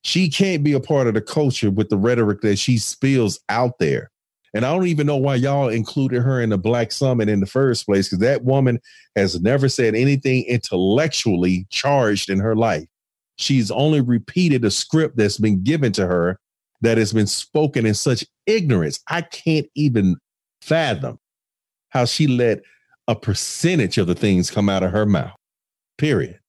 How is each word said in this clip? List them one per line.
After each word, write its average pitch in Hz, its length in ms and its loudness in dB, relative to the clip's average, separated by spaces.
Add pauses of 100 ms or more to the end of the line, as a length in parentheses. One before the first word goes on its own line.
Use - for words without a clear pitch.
She 175 260 0
can't 175 340 0
be 147 80 2
a 135 80 2
part 135 280 0
of 107 80 0
the 107 60 0
culture 131 480 0
with 101 200 0
the 104 80 2
rhetoric 107 440 2
that 101 180 2
she 123 180 0
spills 123 720 0
out 120 300 -2
there. 69 300 -2 (460)
And 113 120 0
I 143 40 0
don't 185 140 0
even 151 220 0
know 147 100 0
why 135 180 0
y'all 139 340 0
included 123 520 -2
her 127 180 0
in 113 100 0
the 101 100 0
Black 117 320 0
Summit 120 360 0
in 104 120 2
the 98 80 0
first 131 400 0
place, 98 200 2
'cause 90 120 -4
that 123 240 2
woman 127 360 2 (360)
has 90 260 0
never 131 260 2
said 117 280 0
anything 131 480 0
intellectually 95 1300 0
charged 123 580 0
in 98 100 0
her 110 160 0
life. 101 300 -2 (520)
She's 120 340 0
only 147 280 0
repeated 127 640 0
a 104 60 2
script - 480 -2
that's 104 220 0
been 104 240 0
given 135 300 0
to 98 120 -2
her 90 340 -2 (420)
that 113 180 2
has 107 140 0
been 107 120 2
spoken 143 600 -2
in 104 80 2
such 123 300 -2 (200)
ignorance. 135 640 0
I 170 140 -4
can't 156 520 -2
even 113 440 2 (440)
fathom 135 560 -2 (720)
how 123 160 2
she 151 220 0
let 120 340 2 (460)
a 113 80 0
percentage 117 840 -2
of 98 80 2
the 87 100 0
things 95 360 0
come 104 180 0
out 95 140 0
of 92 80 0
her 104 160 0
mouth, 87 260 0 (640)
period. 107 520 -2